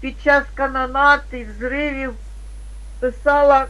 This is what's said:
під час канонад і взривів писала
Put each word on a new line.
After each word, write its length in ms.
під 240
час 200
канонад 640
і 120
взривів 680
писала 680